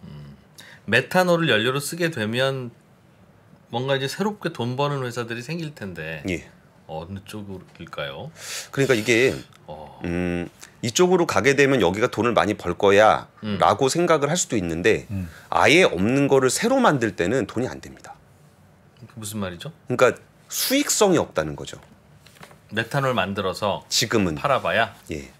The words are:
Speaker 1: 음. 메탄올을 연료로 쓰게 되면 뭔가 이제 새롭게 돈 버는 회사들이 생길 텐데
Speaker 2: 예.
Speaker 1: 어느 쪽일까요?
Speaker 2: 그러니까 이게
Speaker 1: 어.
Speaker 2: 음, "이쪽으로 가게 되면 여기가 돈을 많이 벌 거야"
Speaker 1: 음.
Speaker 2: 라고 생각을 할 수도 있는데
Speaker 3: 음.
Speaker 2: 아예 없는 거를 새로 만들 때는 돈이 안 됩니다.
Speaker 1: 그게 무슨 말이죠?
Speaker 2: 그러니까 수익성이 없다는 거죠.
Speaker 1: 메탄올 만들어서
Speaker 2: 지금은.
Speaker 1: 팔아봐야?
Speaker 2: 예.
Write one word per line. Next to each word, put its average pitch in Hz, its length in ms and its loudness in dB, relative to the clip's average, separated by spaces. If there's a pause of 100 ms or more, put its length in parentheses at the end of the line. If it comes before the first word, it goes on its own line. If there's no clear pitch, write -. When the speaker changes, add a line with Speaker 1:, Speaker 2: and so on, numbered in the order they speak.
Speaker 1:
음. 73 320 -18 (480)
메탄올을 165 640 2
연료로 123 320 2
쓰게 165 320 -4
되면 123 600 -4 (960)
뭔가 131 260 -2
이제 135 140 -4
새롭게 202 420 -4
돈 123 240 -4
버는 143 300 -2
회사들이 117 360 -8
생길 151 340 -10
텐데 80 540 -10
Speaker 2:
예. 80 200 -6 (400)
Speaker 1:
어느 85 360 -12
쪽일까요? 101 1040 -14 (400)
Speaker 2:
그러니까 135 220 2
이게 113 420 4 (300)
Speaker 1:
어. 76 400 -18
Speaker 2:
음, 87 420 -2 (340)
"이쪽으로 175 440 2
가게 131 320 2
되면 139 240 4
여기가 104 260 2
돈을 117 240 0
많이 95 220 2
벌 87 220 -4
거야" 98 520 6 (160)
Speaker 1:
음. 104 160 -4
Speaker 2:
라고 104 300 4
생각을 160 400 2
할 175 80 -2
수도 - 180 -4
있는데 87 560 0
Speaker 3:
음. 92 160 -6 (220)
Speaker 2:
아예 120 340 4
없는 127 460 2
거를 131 200 4
새로 247 300 0
만들 135 380 2
때는 104 280 0
돈이 117 220 -6
안 67 140 -10
됩니다. - 340 -20 (840)
Speaker 1:
그게 117 140 -20
무슨 107 240 -10
말이죠? 92 340 -8 (160)
Speaker 2:
그러니까 123 320 4 (260)
수익성이 226 680 2
없다는 78 400 -2
거죠. 69 200 -12 (960)
Speaker 1:
메탄올 127 420 -2
만들어서 98 760 -2
Speaker 2:
지금은. 101 460 0
Speaker 1:
팔아봐야? 107 600 0 (160)
Speaker 2:
예. 71 280 -10